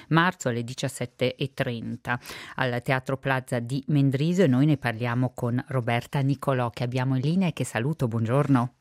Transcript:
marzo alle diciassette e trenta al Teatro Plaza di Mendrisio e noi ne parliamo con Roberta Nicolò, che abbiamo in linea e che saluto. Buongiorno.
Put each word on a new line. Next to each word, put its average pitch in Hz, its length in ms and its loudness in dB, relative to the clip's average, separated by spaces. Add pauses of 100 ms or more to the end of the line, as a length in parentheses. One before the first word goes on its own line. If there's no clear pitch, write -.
marzo 165 420 2
alle 120 120 -2
diciassette 127 720 -4
e 135 200 -4
trenta 120 640 -4 (380)
al 123 260 -2
Teatro 131 340 0
Plaza 131 420 -2
di 120 280 -4
Mendrisio 147 580 2
e 151 40 6
noi 131 180 6
ne 151 100 4
parliamo 120 580 -2
con 123 340 -2
Roberta 120 520 -2
Nicolò, 135 480 0
che - 160 -6
abbiamo 127 320 0
in 127 60 0
linea 175 260 2
e - 60 -4
che 131 100 -2
saluto. 127 420 -2
Buongiorno. 123 760 2